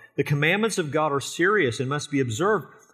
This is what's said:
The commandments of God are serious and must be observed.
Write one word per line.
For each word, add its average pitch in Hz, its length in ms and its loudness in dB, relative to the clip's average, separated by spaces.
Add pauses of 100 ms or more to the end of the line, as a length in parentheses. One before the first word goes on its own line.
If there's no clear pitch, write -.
(160)
The 147 80 0
commandments 180 560 0
of 151 120 -4
God 156 200 2
are 139 80 0
serious 170 600 0
and 127 80 -2
must 143 220 -4
be 139 100 0
observed. 143 460 0 (280)